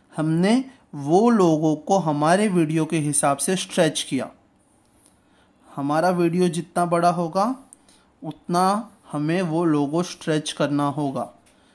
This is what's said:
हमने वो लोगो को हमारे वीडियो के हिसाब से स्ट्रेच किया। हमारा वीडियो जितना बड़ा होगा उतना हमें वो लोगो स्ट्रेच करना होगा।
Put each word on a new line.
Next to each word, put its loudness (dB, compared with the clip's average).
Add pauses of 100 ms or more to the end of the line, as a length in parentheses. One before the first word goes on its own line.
(160)
हमने 2 (300)
वो 2
लोगो 4
को 0
हमारे 2
वीडियो 2
के -2
हिसाब 0
से -2
स्ट्रेच 0
किया। -6 (1500)
हमारा 0
वीडियो 2
जितना -4
बड़ा 2
होगा -2 (680)
उतना -2 (220)
हमें -2
वो -2
लोगो 0
स्ट्रेच -4
करना -2
होगा। -6 (440)